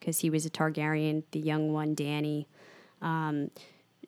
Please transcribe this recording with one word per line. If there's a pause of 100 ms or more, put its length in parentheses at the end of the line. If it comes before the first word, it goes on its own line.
'cause
he
was
a
Targaryen,
the
young
one,
Dany. (540)
Um, (580)